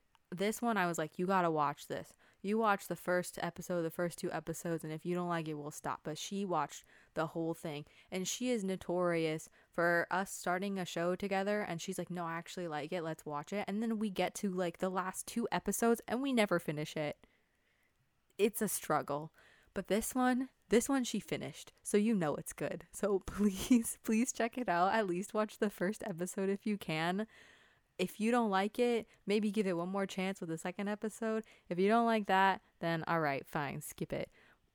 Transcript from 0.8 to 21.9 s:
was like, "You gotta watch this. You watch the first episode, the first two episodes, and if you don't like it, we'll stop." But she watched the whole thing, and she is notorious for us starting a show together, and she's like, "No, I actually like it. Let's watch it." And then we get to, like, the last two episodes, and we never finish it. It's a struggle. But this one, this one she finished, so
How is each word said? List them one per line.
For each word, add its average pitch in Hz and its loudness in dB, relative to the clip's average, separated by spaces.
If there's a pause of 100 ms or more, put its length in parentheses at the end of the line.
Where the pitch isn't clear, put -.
was 165 0
like, 156 -4
"You 180 0
gotta 185 4
watch 151 0
this. - -8 (280)
You 208 0
watch 214 2
the 180 -4
first 180 -2
episode, 175 -4
the 165 -2
first 170 -4
two 180 -4
episodes, 165 -4
and 156 -6
if 156 -10
you 175 0
don't 175 -2
like 165 -2
it, 156 -4
we'll 147 -8
stop." - -6
But 156 -6
she 196 -4
watched 160 -2 (300)
the 160 -2
whole 165 -2
thing, 147 -8 (260)
and 185 -4
she 247 -2
is 226 0
notorious 175 0 (240)
for 170 4
us 190 0
starting 196 -2
a 180 -2
show 180 0
together, 196 0
and 170 -6
she's - -6
like, 170 -6
"No, 175 -4
I 165 -4
actually 170 -6
like 151 -4
it. 180 -2
Let's 160 -6
watch 147 -6
it." 202 -2
And 202 -2
then 226 0
we 220 0
get 180 0
to, 202 -2
like, 180 -2
the 185 0
last 185 -4
two 233 -2
episodes, 226 2
and 247 -2
we 277 0
never 208 4
finish 151 -4
it. 147 -2 (1200)
It's 214 2
a 214 2
struggle. 147 -2 (420)
But 190 -4
this 208 0
one, 254 2 (200)
this 233 6
one 269 2
she 220 -2
finished, - -6 (120)
so - 2